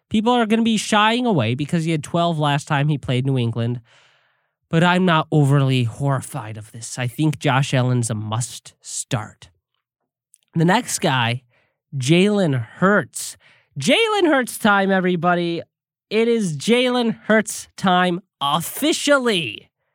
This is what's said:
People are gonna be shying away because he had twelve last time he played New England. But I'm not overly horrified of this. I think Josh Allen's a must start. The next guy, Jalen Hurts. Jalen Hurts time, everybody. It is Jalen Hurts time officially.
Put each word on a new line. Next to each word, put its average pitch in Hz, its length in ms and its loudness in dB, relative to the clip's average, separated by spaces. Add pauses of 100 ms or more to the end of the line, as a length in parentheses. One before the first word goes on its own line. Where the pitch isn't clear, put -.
People 220 240 2
are 233 140 2
gonna 226 160 0
be 226 140 0
shying 226 500 2
away 123 260 0
because 151 320 -4
he 165 60 -2
had 151 120 -2
twelve 170 360 -2
last 143 280 0
time 143 200 0
he 156 100 0
played 127 280 -2
New 135 120 0
England. 117 420 -2 (920)
But 165 140 2
I'm 180 220 4
not 160 260 2
overly 135 520 2
horrified 113 720 -6
of 104 140 -18
this. - 260 -14
I 127 100 -4
think 151 300 -2
Josh 139 340 0
Allen's 123 380 0
a 117 60 -4
must 107 680 -8
start. - 680 -10 (1040)
The 165 100 2
next 202 340 0
guy, 123 440 0 (520)
Jalen 170 640 2
Hurts. - 800 -2 (420)
Jalen 392 480 2
Hurts 269 300 0
time, 196 340 2
everybody. 175 720 0 (500)
It 226 160 2
is 214 280 0
Jalen 240 680 0
Hurts - 520 0
time 180 440 2 (200)
officially. 180 1300 -2 (240)